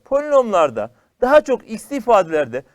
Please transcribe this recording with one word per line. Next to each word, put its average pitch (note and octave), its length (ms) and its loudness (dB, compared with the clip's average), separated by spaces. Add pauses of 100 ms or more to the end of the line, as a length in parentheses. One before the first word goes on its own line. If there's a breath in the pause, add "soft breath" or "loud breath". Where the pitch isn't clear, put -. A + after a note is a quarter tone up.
polinomlarda G#3 840 0 (300)
daha D4 220 4
çok B3+ 260 -6
x'li A3+ 260 -10
ifadelerde D#3+ 680 0 (100)